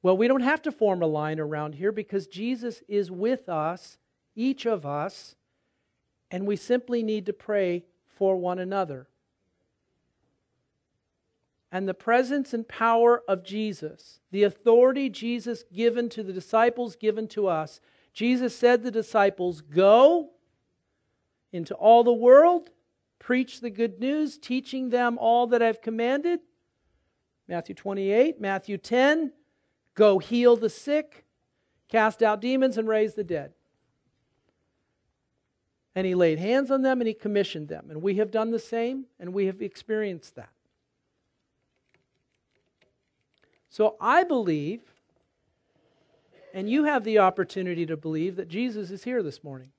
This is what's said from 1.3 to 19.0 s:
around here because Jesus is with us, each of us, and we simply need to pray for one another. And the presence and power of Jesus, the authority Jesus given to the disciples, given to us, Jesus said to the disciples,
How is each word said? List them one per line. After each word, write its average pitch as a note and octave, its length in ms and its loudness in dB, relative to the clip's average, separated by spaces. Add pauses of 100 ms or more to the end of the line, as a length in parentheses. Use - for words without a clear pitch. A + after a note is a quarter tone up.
around D3+ 360 -8
here F#3+ 160 -2
because G3+ 340 -8
Jesus A#3 640 -8
is G3+ 240 -4
with A3+ 360 -4
us, E3 500 -6 (380)
each C4 300 -4
of G3 200 -4
us, D3 500 -8 (960)
and F#3+ 160 -6
we G#3 80 -2
simply A#3+ 480 -4
need G#3+ 240 -4
to G#3 60 -6
pray F#3 500 -2 (240)
for F#3+ 300 0
one F3+ 200 -4
another. F3+ 500 -6 (2750)
And F#3+ 160 -6
the F#3+ 60 -4
presence B3+ 600 0
and A3+ 140 -6
power A#3 600 2
of F#3+ 160 -4
Jesus, G3 760 -10 (120)
the G3 120 2
authority B3 680 4
Jesus A#3 600 -8
given A#3 380 -2
to A3 140 -10
the F#3+ 100 -10
disciples, A#3 600 0
given G#3+ 340 -2
to G#3 180 -4
us, D#3 340 -4 (320)
Jesus A#3+ 420 -2
said B3 240 4
to A3 60 -8
the B3 60 -6
disciples, G3 680 -2